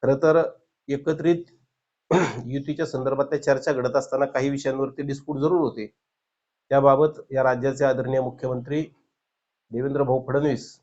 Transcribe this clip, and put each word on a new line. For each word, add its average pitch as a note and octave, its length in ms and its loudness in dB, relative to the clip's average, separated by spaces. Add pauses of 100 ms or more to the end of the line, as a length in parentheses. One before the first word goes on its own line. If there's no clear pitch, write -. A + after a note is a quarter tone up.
खरं C3+ 200 2
तर D#3+ 180 6 (480)
एकत्रित D#3 540 0 (680)
<clears throat> B2 340 0
युतीच्या C#3 400 -6
संदर्भातल्या C3+ 580 -2
चर्चा C#3 300 2
घडत B2 220 -2
असताना C3+ 320 0
काही C#3 220 -2
विषयांवरती C#3 520 -4
डिस्प्यूट C#3+ 380 -6
जरूर D#3+ 200 2
होते. A#2 260 -2 (840)
त्याबाबत C#3 480 4 (120)
या C3 120 0
राज्याचे C3 420 0
आदरणीय C3 360 0
मुख्यमंत्री B2+ 600 -4 (920)
देवेंद्र C#3 320 0
भाऊ C3 240 0
फडणवीस C#3 420 0 (140)